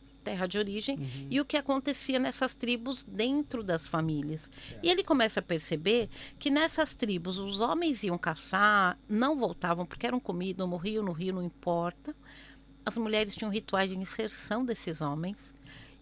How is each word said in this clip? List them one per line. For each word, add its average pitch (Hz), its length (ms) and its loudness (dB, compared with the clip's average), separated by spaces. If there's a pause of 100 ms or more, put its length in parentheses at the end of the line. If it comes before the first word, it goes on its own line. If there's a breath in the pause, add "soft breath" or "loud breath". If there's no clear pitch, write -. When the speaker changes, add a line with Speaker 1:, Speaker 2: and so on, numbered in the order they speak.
(240)
Speaker 1:
terra 185 240 -2
de 185 100 -4
origem, 208 400 -2
Speaker 2:
Uhum. 135 340 -6
Speaker 1:
e 269 100 4
o 277 40 -4
que 302 120 0
acontecia 269 600 0
nessas 262 360 0
tribos 240 480 0
dentro 247 600 0
das 170 240 0
famílias. 156 540 0 (280 loud breath)
Speaker 2:
Certo. - 160 -8
Speaker 1:
E 339 40 6
ele 359 140 4
começa 233 360 4
a - 40 -2
perceber 175 640 0 (320 loud breath)
que 294 120 -2
nessas 311 420 2
tribos 185 460 -2
os 196 200 -4
homens 302 440 2
iam 175 160 0
caçar, 190 800 4 (120)
não 254 280 4
voltavam 175 480 0
porque - 220 -6
eram 247 120 0
comidos, 185 480 -2
morriam 196 360 -2
no 185 80 0
rio, 180 220 -2
não 180 100 -2
importa. 175 720 -2 (680 loud breath)
As 208 120 -2
mulheres 214 380 0
tinham 214 160 -4
rituais 196 380 0
de 190 80 -4
inserção 214 680 -2
desses 180 380 -4
homens 156 520 -4 (480 loud breath)